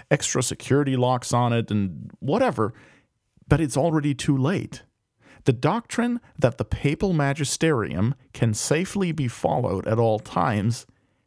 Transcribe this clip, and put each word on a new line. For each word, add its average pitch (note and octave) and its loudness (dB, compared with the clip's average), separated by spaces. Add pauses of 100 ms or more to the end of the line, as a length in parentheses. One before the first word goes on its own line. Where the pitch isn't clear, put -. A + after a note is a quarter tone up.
extra - 0
security C3+ 0
locks B2 0
on A#2+ 2
it A#2 0
and F#2+ -2 (100)
whatever, D#3+ 0 (720)
but D3 4
it's C#3+ -2
already D3 2
too C#3+ 0
late. C#3 -2 (640)
The C3+ 6
doctrine A#3 -2 (200)
that A#2+ 2
the A2+ -4
papal F3 -2
magisterium C#3 0 (180)
can A2 0
safely F3+ -2
be D3+ -2
followed B2 -2
at A2+ 2
all A2+ 4
times A#2 0 (400)